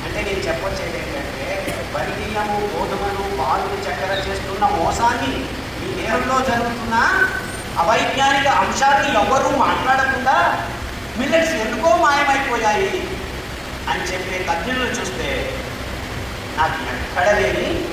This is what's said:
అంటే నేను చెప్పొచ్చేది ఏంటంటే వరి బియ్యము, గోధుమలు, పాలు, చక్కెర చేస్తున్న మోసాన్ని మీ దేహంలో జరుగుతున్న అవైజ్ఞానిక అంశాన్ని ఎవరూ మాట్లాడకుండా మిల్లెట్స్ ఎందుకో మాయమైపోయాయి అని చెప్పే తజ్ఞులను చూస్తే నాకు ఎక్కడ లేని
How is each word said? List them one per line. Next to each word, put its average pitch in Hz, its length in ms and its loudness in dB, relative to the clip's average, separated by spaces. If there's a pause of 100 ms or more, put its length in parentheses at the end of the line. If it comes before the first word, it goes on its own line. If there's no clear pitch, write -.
అంటే - 220 -4
నేను - 200 -2
చెప్పొచ్చేది - 540 -4
ఏంటంటే - 480 -6 (460)
వరి - 240 -4
బియ్యము, 214 400 -2 (140)
గోధుమలు, 196 520 -2 (140)
పాలు, - 360 0 (120)
చక్కెర 190 260 -2 (160)
చేస్తున్న 196 360 -2 (120)
మోసాన్ని 247 560 0 (480)
మీ - 80 -4 (120)
దేహంలో 247 360 0 (140)
జరుగుతున్న 233 460 0 (840)
అవైజ్ఞానిక 269 680 4 (140)
అంశాన్ని 277 480 4 (100)
ఎవరూ 269 300 4 (140)
మాట్లాడకుండా 262 720 2 (800)
మిల్లెట్స్ 320 360 2 (100)
ఎందుకో 285 260 2 (140)
మాయమైపోయాయి 247 840 2 (1000)
అని 185 200 -2
చెప్పే 185 280 -4 (100)
తజ్ఞులను 247 500 -2
చూస్తే - 300 -4 (1300)
నాకు 160 220 0 (140)
ఎక్కడ - 320 0 (120)
లేని 185 300 0 (240)